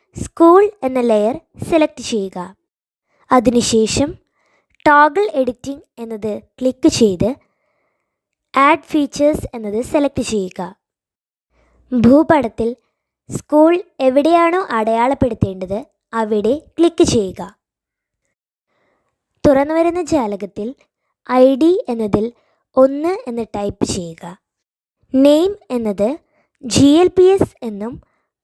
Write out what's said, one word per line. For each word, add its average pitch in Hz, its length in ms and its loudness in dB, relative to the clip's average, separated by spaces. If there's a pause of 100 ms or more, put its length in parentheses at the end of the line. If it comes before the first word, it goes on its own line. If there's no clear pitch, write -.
(160)
സ്കൂൾ 370 540 2 (120)
എന്ന 262 180 -4
ലെയർ 226 400 0 (240)
സെലക്ട് 302 380 -2
ചെയ്യുക. 190 540 -8 (760)
അതിനുശേഷം 233 840 0 (720)
ടോഗിൾ 302 480 4
എഡിറ്റിംഗ് 269 480 -6 (160)
എന്നത് 220 440 -10 (180)
ക്ലിക്ക് 254 280 0
ചെയ്ത് 202 460 0 (1200)
ആഡ് 294 360 2
ഫീച്ചേഴ്സ് 294 640 -2
എന്നത് 214 280 -6
സെലക്ട് 285 400 -2
ചെയ്യുക. 190 540 -8 (1160)
ഭൂപടത്തിൽ 247 840 2 (540)
സ്കൂൾ 320 520 2 (180)
എവിടെയാണോ 330 720 2
അടയാളപ്പെടുത്തേണ്ടത് 220 1120 -4 (280)
അവിടെ 220 460 -2 (200)
ക്ലിക്ക് 330 260 2
ചെയ്യുക. 190 520 -4 (1900)
തുറന്നുവരുന്ന 320 560 0
ജാലകത്തിൽ 214 720 -6 (580)
ഐ 254 220 4
ഡി 330 340 0
എന്നതിൽ 220 440 -4 (440)
ഒന്ന് 285 420 2 (100)
എന്ന് 233 160 -8 (120)
ടൈപ്പ് 202 280 -6
ചെയ്യുക. 170 560 -10 (720)
നെയിം 302 420 2 (140)
എന്നത് 226 480 -4 (460)
ജി 254 220 2
എൽ 330 220 4
പി 370 140 2
എസ് 381 400 2
എന്നും 220 400 -12 (420)